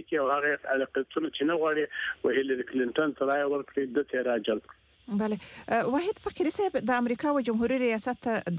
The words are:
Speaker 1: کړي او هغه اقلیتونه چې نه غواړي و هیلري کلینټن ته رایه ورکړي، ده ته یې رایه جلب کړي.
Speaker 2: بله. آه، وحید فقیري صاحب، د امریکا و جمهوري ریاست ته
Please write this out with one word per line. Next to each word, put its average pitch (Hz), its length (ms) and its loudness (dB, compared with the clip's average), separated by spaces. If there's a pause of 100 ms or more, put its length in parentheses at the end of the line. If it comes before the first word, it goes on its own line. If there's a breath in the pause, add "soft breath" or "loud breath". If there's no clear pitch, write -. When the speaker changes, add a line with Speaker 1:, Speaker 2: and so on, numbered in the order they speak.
Speaker 1:
کړي 160 120 0
او 135 120 2
هغه 143 180 2 (340)
اقلیتونه 147 460 -2
چې - 200 -6
نه 175 120 2
غواړي 151 240 2 (380 loud breath)
و - 140 2
هیلري 131 320 0
کلینټن 131 480 0
ته 135 140 0
رایه 143 220 2
ورکړي، 139 300 -2 (120)
ده 143 80 2
ته 135 140 -4
یې 123 100 0
رایه 117 220 2
جلب 107 200 0
کړي. - 80 -20 (440)
Speaker 2:
بله. 214 160 0 (320 loud breath)
آه، 226 260 2
وحید 359 320 -2
فقیري 359 300 0
صاحب، 381 200 0 (140)
د - 0 - (120)
امریکا 247 300 0
و 277 160 2
جمهوري 233 340 2
ریاست 233 440 0
ته 202 320 0